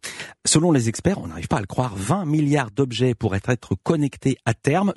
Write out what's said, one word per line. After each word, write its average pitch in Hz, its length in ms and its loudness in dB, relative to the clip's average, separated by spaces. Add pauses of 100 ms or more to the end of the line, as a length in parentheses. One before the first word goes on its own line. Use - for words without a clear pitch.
(460)
Selon 165 260 4
les 123 160 4
experts, 113 320 0
on - 100 -10
n'arrive 82 180 -10
pas 165 100 0
à 113 40 -2
le 98 40 -8
croire, 123 300 -4
vingt 135 300 -2
milliards 147 440 0
d'objets 123 460 0
pourraient 98 320 -2
être - 340 -2
connectés 143 640 0
à 117 80 2
terme, 185 440 0